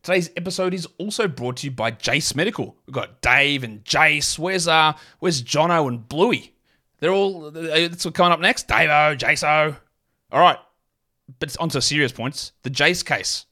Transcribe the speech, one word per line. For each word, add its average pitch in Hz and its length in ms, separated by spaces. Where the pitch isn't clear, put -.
Today's 180 360
episode 180 340
is 175 240
also 208 320
brought 123 300
to 143 80
you 139 40
by 117 220
Jace 135 420
Medical. 143 520
We've 135 80
got - 260
Dave 139 420
and 107 220
Jace. 151 540
Where's, 175 280
uh, 156 280
where's 139 240
Jono 156 440
and 117 220
Bluey? 190 460
They're 170 120
all, 190 360
uh, - 60
it's 165 540
coming 175 240
up 160 80
next. 202 280
Dave-o, 151 480
Jace-o. 151 600
All 143 80
right. 170 180
But 151 200
on 165 80
to 135 140
serious 143 280
points. - 420
The 123 80
Jace 156 340
case. - 480